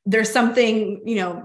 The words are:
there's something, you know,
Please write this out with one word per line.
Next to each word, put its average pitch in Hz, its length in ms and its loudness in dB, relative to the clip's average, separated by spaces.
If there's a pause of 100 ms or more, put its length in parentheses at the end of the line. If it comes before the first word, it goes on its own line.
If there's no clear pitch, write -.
there's 214 240 2
something, 220 720 2
you 226 120 -4
know, 180 300 -4